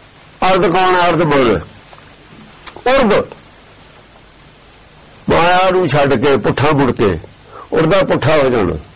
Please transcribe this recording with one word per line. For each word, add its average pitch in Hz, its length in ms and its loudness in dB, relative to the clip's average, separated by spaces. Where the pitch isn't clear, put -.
ਅਰਧ 185 160 2
ਕੌਣ 185 280 0
ਹੈ? - 140 0
ਅਰਧ 165 140 0
ਮਨ। 127 380 0
ਉਰਧ - 380 0
ਮਾਇਆ 180 400 2
ਨੂੰ 185 180 0
ਛੱਡ 135 380 0
ਕੇ 139 100 4
ਪੁੱਠਾ 143 340 -2
ਮੁੜ 139 200 0
ਕੇ 101 280 -2
ਉਰਦਾ 165 300 2
ਪੁੱਠਾ 160 340 0
ਹੋ 139 120 2
ਜਾਣਾ। 98 280 -2